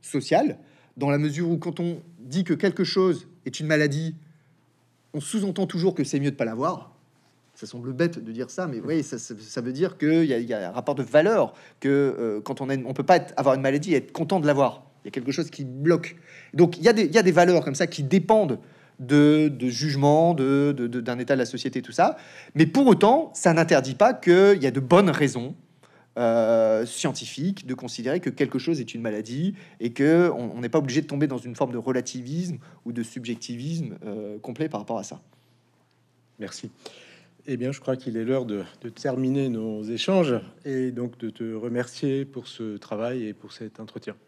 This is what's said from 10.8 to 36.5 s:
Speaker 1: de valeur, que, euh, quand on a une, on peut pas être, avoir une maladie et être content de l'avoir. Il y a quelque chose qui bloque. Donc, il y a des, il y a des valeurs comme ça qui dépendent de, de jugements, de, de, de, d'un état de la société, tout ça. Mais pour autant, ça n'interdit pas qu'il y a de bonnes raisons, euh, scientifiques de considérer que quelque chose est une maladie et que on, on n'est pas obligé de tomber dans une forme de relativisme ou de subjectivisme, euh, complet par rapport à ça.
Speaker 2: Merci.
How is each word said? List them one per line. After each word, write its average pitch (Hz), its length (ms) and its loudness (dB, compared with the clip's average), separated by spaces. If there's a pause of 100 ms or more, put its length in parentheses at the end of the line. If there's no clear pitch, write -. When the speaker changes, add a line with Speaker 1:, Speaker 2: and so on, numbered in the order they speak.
Speaker 1:
de 135 80 -4
valeur, 156 520 2 (260)
que, 135 80 -2
euh, 120 540 0
quand 131 180 -10
on 131 80 -6
a 139 60 -2
une, 131 100 -6
on 127 80 -8
peut 139 100 -6
pas 180 140 6
être, 147 220 -2
avoir 135 160 4
une 135 80 -2
maladie 147 320 0
et - 20 4
être - 160 -4
content 165 280 -2
de 147 60 0
l'avoir. 139 360 0 (220)
Il - 20 -12
y - 20 -12
a - 20 -12
quelque 131 220 -6
chose 165 160 -4
qui - 160 -12
bloque. 147 520 0 (360)
Donc, 170 240 6
il - 80 -8
y 226 40 8
a 233 40 8
des, 214 120 4
il 151 100 -2
y 226 40 8
a 214 40 6
des 180 100 6
valeurs 175 320 6
comme 135 100 -4
ça 175 120 0
qui - 160 -8
dépendent 175 560 4 (400)
de, 147 500 6
de 127 200 -2
jugements, 147 680 2
de, 139 420 2
de, 123 100 -4
de, 120 140 -4
d'un 120 180 -4
état 127 140 -2
de 131 60 2
la 120 80 0
société, 127 340 -6
tout 117 120 -16
ça. - 260 2 (360)
Mais 160 120 6
pour 262 200 4
autant, 233 460 6
ça 170 220 2
n'interdit 151 400 2
pas 233 180 6
qu'il 190 500 6
y 139 40 0
a 131 40 2
de 135 100 -2
bonnes 175 280 6
raisons, 127 460 -2 (640)
euh, 113 680 4
scientifiques 135 840 -6
de 127 60 -6
considérer 127 480 -6
que - 80 -4
quelque 131 300 -2
chose 165 220 -2
est 110 140 -10
une 117 60 -10
maladie 117 540 -4 (260)
et 120 120 -4
que 160 440 4
on, 117 200 -8
on 120 40 -10
n'est 120 80 -6
pas 160 100 0
obligé 139 220 -2
de 147 60 -8
tomber 147 200 -2
dans 135 120 -4
une 120 160 -12
forme 123 180 -4
de 123 60 -6
relativisme 131 800 -6 (260)
ou 117 80 -10
de 117 100 -6
subjectivisme, 120 1040 -8
euh, 107 360 -10
complet 143 280 -8
par 110 120 -6
rapport 110 180 -8
à 95 60 -8
ça. - 180 -16 (1160)
Speaker 2:
Merci. 104 320 -12 (800)